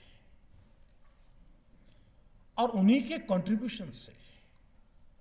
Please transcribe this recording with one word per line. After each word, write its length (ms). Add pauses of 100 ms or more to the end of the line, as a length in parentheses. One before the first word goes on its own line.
(2500)
और 100
उन्हीं 400
के 100
contribution 720
से 220 (1080)